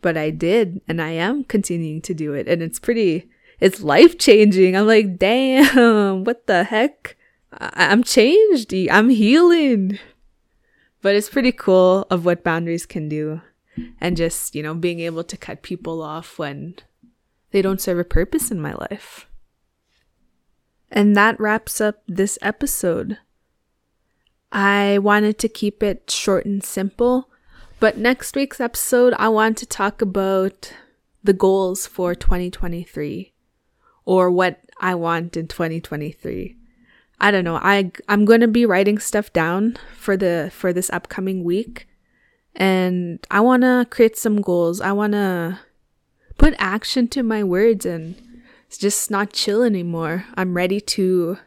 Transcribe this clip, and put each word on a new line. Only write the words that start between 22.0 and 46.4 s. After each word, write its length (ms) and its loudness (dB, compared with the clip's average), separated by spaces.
this 340 -4
episode. 760 -4
I 480 2
wanted 400 2
to 100 -2
keep 320 -4
it 300 -4
short 340 -2
and 180 -4
simple, 680 -2
but 180 2
next 380 -2
week's 260 -4
episode, 560 2
I 120 0
want 280 2
to 80 -14
talk 380 -4
about 680 -2
the 100 4
goals 540 0
for 260 -6
twenty 380 0
twenty-three, 840 -10
or 240 2
what 320 -2
I 140 -4
want 420 -6
in 120 -8
twenty 340 -6
twenty-three. 720 -10
I 120 2
don't 120 0
know. 120 -4
I, 360 0
I'm 180 2
gonna 220 6
be 200 2
writing 320 2
stuff 340 -6
down 440 -2
for 180 -4
the, 380 -2
for 180 -4
this 200 -4
upcoming 520 -8
week, 440 -6
and 760 -2
I 80 0
wanna 500 4
create 260 2
some 240 -2
goals. 400 -2
I 120 -4
wanna 720 -4
put 220 6